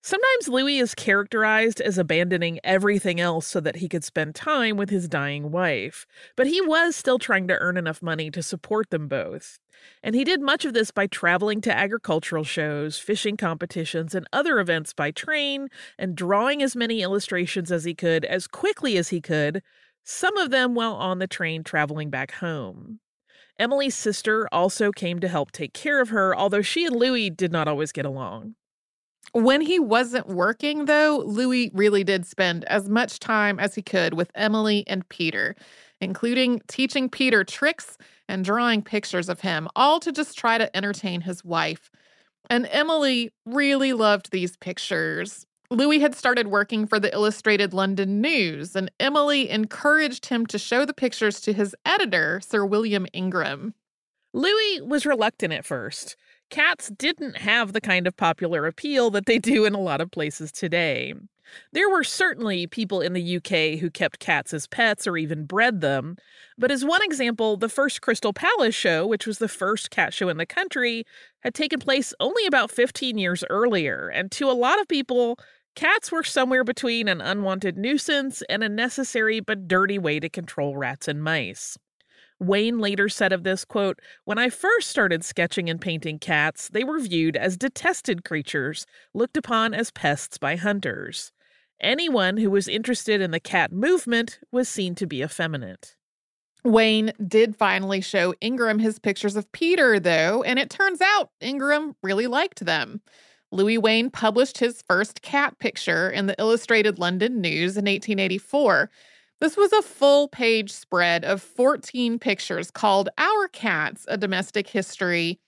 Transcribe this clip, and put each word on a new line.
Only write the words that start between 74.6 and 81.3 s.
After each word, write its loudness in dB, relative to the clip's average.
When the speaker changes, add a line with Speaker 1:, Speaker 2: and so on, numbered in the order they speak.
Speaker 1:
of -2
people, 0
cats 0
were -2
somewhere 2
between -2
an -2
unwanted -2
nuisance -2
and -2
a 0
necessary -2
but -6
dirty 2
way 0
to -6
control -6
rats -6
and -4
mice. -4